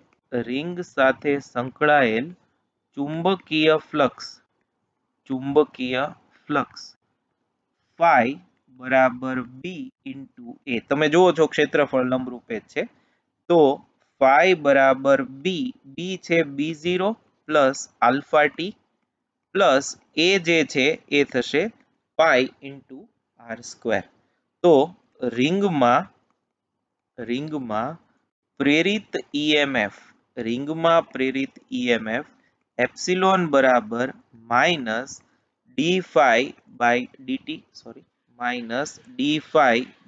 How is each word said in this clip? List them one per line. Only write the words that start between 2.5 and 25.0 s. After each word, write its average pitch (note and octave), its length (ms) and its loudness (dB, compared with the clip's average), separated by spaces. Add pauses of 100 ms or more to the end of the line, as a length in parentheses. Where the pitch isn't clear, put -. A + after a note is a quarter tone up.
ચુંબકીય D#3 840 -2
ફ્લક્સ, - 640 -4 (840)
ચુંબકીય C3+ 800 -2 (400)
ફ્લક્સ - 500 -6 (1040)
phi D3 380 4 (300)
બરાબર B2+ 720 0
B C3 520 -14 (140)
into B2+ 680 -12
A. A2 60 -4
તમે D#3 280 -2
જુઓ F3 240 4
છો D3+ 140 2
ક્ષેત્રફળ C#3 560 0
લંબરૂપે B2+ 580 -6
જ - 20 -20
છે. F#3 260 -8 (600)
તો D3+ 380 4 (340)
phi D3+ 340 4
બરાબર C3+ 680 2
B, C3+ 500 -6 (220)
B F3+ 220 -8
છે E3+ 260 -2
b D3 320 -6
zero F3+ 420 -4 (300)
plus C#3 420 0 (140)
alpha C#3+ 440 2
ટી E3 300 -8 (760)
plus D3 440 2 (220)
A F#3 200 2
જે E3 260 0
છે C#3+ 440 -2
એ C#3+ 160 2
થશે D3+ 480 -4 (460)
pi C#3 280 4 (160)
into C#3 420 -20 (340)
આર A#2 220 -14
સ્ક્વેર. - 420 -4 (600)
તો E3 320 4 (280)